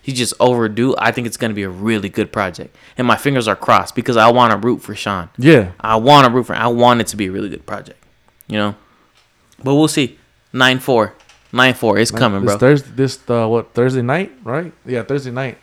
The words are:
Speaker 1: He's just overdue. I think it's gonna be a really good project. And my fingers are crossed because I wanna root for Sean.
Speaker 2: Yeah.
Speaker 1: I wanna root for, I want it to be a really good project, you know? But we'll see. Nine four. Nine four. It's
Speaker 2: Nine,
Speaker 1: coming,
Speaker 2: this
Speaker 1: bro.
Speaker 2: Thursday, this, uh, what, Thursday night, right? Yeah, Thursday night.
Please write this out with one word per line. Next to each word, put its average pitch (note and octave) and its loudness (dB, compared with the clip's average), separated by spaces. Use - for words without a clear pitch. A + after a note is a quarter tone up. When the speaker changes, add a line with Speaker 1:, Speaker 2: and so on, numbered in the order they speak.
Speaker 1:
He's C3 -8
just A#2 -4
overdue. A#2+ 0
I A2+ 0
think A#2 -6
it's G#2 -10
gonna A2+ -6
be G2+ -6
a G2 -8
really G2+ -4
good G#2 -4
project. F#2+ -6
And B2 -2
my A#2 2
fingers B2+ -2
are G2 0
crossed G2+ 0
because A#2 -2
I A2 6
wanna A#2+ 4
root A2+ -2
for G#2+ -12
Sean. F#2+ -8
Speaker 2:
Yeah. B2 6
Speaker 1:
I A2 0
wanna C3 6
root A#2+ 0
for, F2+ -6
I A2+ -2
want A#2+ 2
it G#2 -2
to - -10
be G2+ -4
a F#2 -8
really G2+ -6
good - -14
project, G2 -14
you G#2+ -6
know? G#2 -2
But C#3 0
we'll D3+ 4
see. D3 -4
Nine B2+ 2
four. A2+ 0
Nine B2 4
four. G#2 0
It's A#2 2
Speaker 2:
Nine, A2+ -8
Speaker 1:
coming, G2+ 0
Speaker 2:
this G2+ 0
Speaker 1:
bro. G2+ -4
Speaker 2:
Thursday, C3+ 2
this, C3 -2
uh, A#2 0
what, A2+ -4
Thursday B2+ 0
night, D3 -4
right? D#3 -8
Yeah, A#2+ -6
Thursday C3 -6
night. B2+ -10